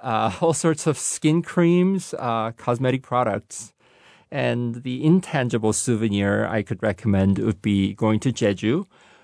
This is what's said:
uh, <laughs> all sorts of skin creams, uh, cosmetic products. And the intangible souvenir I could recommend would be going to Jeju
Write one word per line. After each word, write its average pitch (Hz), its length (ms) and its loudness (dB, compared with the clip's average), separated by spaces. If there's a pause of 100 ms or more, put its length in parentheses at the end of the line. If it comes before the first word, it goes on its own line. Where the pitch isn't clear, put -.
uh, 113 360 0
<laughs> - 40 -18
all 165 120 4
sorts 160 340 -2
of 147 100 0
skin - 460 0
creams, 180 720 2
uh, 113 400 -2
cosmetic 127 460 0
products. - 680 -2 (600)
And 120 500 -2
the 127 240 -6
intangible 123 680 2
souvenir 104 720 0
I 104 160 -2
could 92 180 -8
recommend 98 560 2
would 107 240 -2
be 101 320 0
going 110 280 0
to 131 120 0
Jeju 113 540 0 (360)